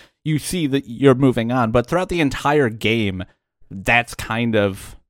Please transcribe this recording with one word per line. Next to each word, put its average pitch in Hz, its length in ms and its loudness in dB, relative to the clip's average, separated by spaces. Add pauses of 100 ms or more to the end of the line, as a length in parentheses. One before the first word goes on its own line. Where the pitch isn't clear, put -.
(240)
you 156 140 0
see 165 300 -4
that 135 200 -2
you're 127 280 6
moving 123 360 2
on. 120 200 0
But 120 160 2
throughout 170 200 -2
the 175 120 -2
entire 143 500 0
game, 107 540 -2 (480)
that's 117 440 0
kind 117 400 -2
of 98 400 -2 (140)